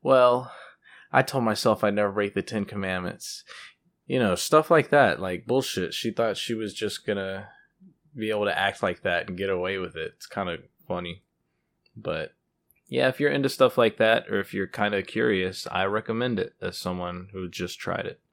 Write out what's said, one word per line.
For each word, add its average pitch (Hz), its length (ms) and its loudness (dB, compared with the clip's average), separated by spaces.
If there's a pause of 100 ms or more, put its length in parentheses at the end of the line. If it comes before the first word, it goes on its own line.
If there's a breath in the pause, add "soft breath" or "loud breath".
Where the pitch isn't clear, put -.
well, 127 520 6 (580 loud breath)
I 135 100 6
told 135 220 0
myself 107 400 2
I'd 101 120 2
never 104 160 2
break 101 240 -2
the 98 60 0
Ten 104 240 -4
Commandments." 92 800 -6 (640 loud breath)
You 131 140 -2
know, 98 160 4
stuff - 340 4
like 156 200 6
that, 117 300 4
like, 90 280 -6
bullshit. 120 460 0
She - 180 -4
thought 110 260 -2
she - 160 -6
was 110 200 -6
just - 320 -6
gonna 98 440 -4 (680 soft breath)
be 110 140 -4
able 104 160 0
to 98 120 0
act 98 260 0
like 90 180 -2
that 87 260 0
and 87 100 -8
get 98 120 -2
away 92 300 -2
with 85 160 -8
it. 80 220 -8
It's - 100 -18
kinda 90 320 -6 (280)
funny. 87 360 -8 (720)
But, 78 400 -6 (540)
yeah, 131 180 0
if 131 140 -2
you're 143 100 2
into 139 160 0
stuff 127 300 4
like 113 200 4
that, 113 320 4
or 101 120 0
if - 120 -8
you're 95 140 -2
kinda 104 360 0
curious, 95 680 0
I 95 140 0
recommend 110 520 -2
it 92 220 -4
as 92 180 -6
someone 90 540 -6
who 92 160 -8
just - 320 -8
tried 92 260 -4
it. - 140 -10 (140)